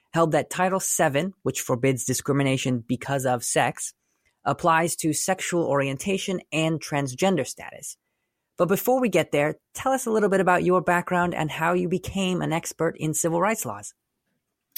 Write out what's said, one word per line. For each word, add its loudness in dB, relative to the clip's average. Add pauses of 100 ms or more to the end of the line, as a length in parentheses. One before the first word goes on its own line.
(140)
held 4
that 2
Title 0
seven, 0
which -2
forbids 0
discrimination 0
because -2
of 0
sex, -2 (500)
applies 2
to -2
sexual -2
orientation -2 (120)
and 0
transgender 0
status. -14 (600)
But 2
before 2
we 2
get 2
there, 2 (180)
tell -2
us 0
a -2
little 4
bit 2
about 4
your 4
background 0
and -2
how 0
you 0
became -2
an -2
expert -4
in -4
civil 0
rights -2
laws. -12 (840)